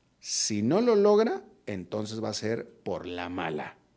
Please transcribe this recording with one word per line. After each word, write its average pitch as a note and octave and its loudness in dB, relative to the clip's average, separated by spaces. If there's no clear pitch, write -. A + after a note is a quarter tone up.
Si - -2
no D3+ 2
lo A#3+ 4
logra, G#3 4
entonces G#2+ -6
va A2 -2
a G#2+ -2
ser - -4
por E2+ -6
la F2 -6
mala. D#2+ -4